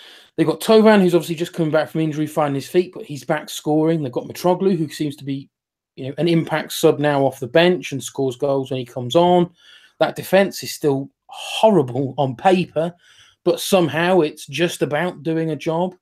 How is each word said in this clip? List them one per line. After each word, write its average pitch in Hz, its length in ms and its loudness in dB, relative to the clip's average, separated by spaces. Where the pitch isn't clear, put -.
They've 160 100 2
got 156 140 -2
Thauvin, 220 400 6
who's 175 140 4
obviously 165 200 0
just 170 200 -6
coming 156 180 -2
back 151 180 0
from 160 120 -2
injury, 151 240 -2
finding 147 280 -2
his 135 140 -6
feet, 180 260 0
but - 100 -14
he's 143 200 -12
back 151 240 -4
scoring. 156 540 0
They've 123 100 -6
got - 120 -6
Mitroglou, 180 520 0
who 156 120 -4
seems 147 280 -6
to 135 80 -20
be, 139 240 -10
you 131 120 -10
know, 147 100 -10
an 170 100 0
impact 156 440 -2
sub 151 260 2
now 143 240 2
off 131 180 -2
the 127 60 -6
bench 165 460 2
and 127 100 -8
scores 131 340 -6
goals 139 340 -2
when 131 80 -4
he 120 80 -8
comes 123 300 -6
on. 175 340 4
That - 180 -2
defense 190 460 0
is 120 100 -10
still 139 380 -2
horrible 139 920 0
on 135 180 -2
paper, 175 580 0
but - 160 0
somehow 175 600 2
it's 151 260 -4
just 165 360 -4
about 156 400 -4
doing 160 280 -2
a 147 60 -4
job. 170 460 -4